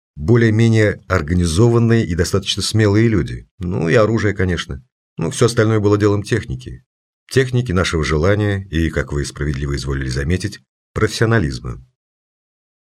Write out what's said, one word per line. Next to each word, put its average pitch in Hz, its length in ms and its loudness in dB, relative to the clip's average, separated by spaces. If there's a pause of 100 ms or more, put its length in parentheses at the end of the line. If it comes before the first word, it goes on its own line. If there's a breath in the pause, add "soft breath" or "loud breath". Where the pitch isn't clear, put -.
(180)
более-менее 110 880 4
организованные 92 1000 2
и 82 120 -4
достаточно 92 440 -2
смелые 107 480 2
люди. 67 400 -4 (100)
Ну, 95 300 -4
и 151 60 2
оружие, 107 400 2
конечно. 82 500 -4 (320)
Ну, 82 140 -4
всё 120 160 0
остальное 110 320 0
было 104 180 2
делом 101 280 2
техники. - 600 -6 (460)
Техники, 123 400 0
нашего 85 340 0
желания 98 640 0
и, 80 220 0
как - 220 -4
вы 71 120 -2
справедливо 71 520 -4
изволили 67 320 -6
заметить, 80 520 -4 (320)
профессионализма. 71 920 -2 (960)